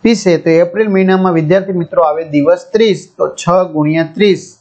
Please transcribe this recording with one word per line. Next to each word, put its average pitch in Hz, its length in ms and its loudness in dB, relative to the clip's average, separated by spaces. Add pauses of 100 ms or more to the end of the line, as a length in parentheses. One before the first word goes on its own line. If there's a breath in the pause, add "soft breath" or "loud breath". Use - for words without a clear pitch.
પીશે? 190 340 2
તો 165 120 -2 (140)
એપ્રિલ 208 240 -2
મહિનામાં 190 520 2
વિદ્યાર્થી 185 440 -2
મિત્રો 165 240 0
આવે 160 160 -4 (100)
દિવસ 160 400 0
ત્રીસ, 214 420 0
તો 151 240 -4
છ 180 320 0
ગુણ્યા 156 460 -2
ત્રીસ 190 420 0